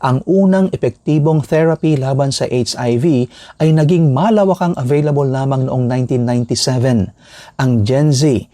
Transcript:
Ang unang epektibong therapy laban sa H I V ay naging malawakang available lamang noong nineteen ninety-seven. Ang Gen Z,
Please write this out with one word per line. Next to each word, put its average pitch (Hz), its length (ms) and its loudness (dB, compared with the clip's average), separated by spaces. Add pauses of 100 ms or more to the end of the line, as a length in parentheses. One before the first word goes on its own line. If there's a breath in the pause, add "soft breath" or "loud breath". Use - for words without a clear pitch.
Ang 131 240 -2
unang 190 480 2
epektibong 151 640 0
therapy 156 560 0
laban 135 400 -2
sa - 160 -6
H 123 240 -2
I 120 240 -2
V 139 60 0 (580 loud breath)
ay 160 80 2
naging 156 400 2
malawakang 185 640 0
available 143 520 0
lamang 131 440 -2
noong 127 160 -2
nineteen 123 400 -2
ninety-seven. 120 880 -2 (400 loud breath)
Ang 120 320 0
Gen 143 240 2
Z, 131 320 0 (100)